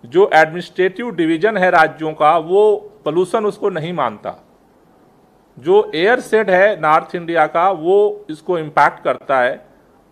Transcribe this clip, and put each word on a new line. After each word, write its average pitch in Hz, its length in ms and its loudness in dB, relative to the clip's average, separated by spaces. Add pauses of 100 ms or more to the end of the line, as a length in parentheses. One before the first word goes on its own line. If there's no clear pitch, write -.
जो 165 280 0
एडमिनिस्ट्रेटिव 180 760 -2
डिवीजन 165 460 -2
है 185 140 2
राज्यों 156 420 0
का, 156 240 2
वो 196 380 2 (300)
पॉल्यूशन 180 400 -2
उसको 202 240 -4
नहीं 170 240 -8
मानता। 117 540 -8 (1120)
जो 202 360 2
एयर 202 240 0
सेट 220 300 -2
है 185 320 2
नॉर्थ 156 340 0
इंडिया 165 320 0
का, 170 220 0
वो 196 600 0
इसको 160 300 -6
impact 156 440 0
करता 135 380 -2
है। 123 240 -4 (460)